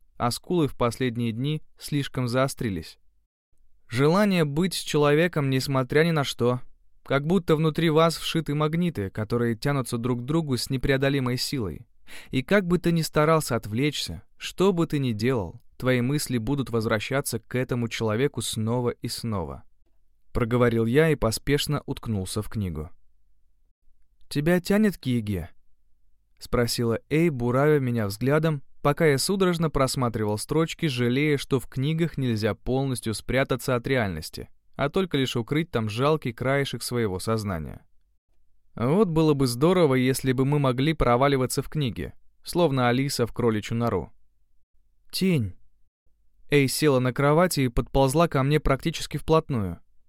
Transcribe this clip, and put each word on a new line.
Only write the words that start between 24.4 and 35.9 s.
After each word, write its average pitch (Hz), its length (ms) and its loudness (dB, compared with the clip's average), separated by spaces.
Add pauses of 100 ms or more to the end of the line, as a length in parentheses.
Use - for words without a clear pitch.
тянет 208 380 2
к - 80 -8
Еге?» 107 420 -2 (920)
спросила 117 720 -2
Эй, 160 220 2
буравя 135 500 2
меня 120 260 -2
взглядом, 143 560 0 (200)
пока 147 240 2
я 139 120 4
судорожно 175 520 0
просматривал 117 680 0
строчки, 160 480 -2
жалея, 131 500 0
что 135 240 -2
в - 60 -14
книгах 160 500 -2
нельзя 110 380 0
полностью 127 600 -2
спрятаться 131 600 -2
от 120 120 -2
реальности, 104 600 -2 (280)
а 139 120 0
только 180 300 0
лишь 131 180 0
укрыть 147 340 -2
там 113 180 -2
жалкий 131 440 0